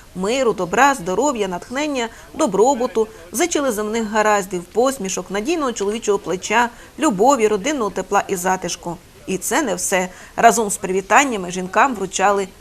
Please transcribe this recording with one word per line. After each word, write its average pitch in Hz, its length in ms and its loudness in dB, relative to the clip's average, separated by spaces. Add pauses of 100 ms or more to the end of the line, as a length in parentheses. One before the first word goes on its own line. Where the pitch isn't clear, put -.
(140)
миру, 220 380 0
добра, 226 420 2
здоров'я, 202 540 -2
натхнення, 240 600 -4 (260)
добробуту, 226 760 2 (240)
зичили 285 400 0
земних 214 380 -4
гараздів, 208 540 0
посмішок, 214 680 -2
надійного 254 420 -2
чоловічого 202 460 -2
плеча, 208 520 0 (280)
любові, 233 500 4
родинного 214 420 -2
тепла - 380 -2
і 196 80 -2
затишку. 180 600 -4 (300)
І 190 120 -4
це 226 240 2
не 202 120 -2
все. 185 340 0 (280)
Разом 220 340 4
з - 60 -4
привітаннями 196 720 0
жінкам 185 440 0
вручали 196 540 0 (120)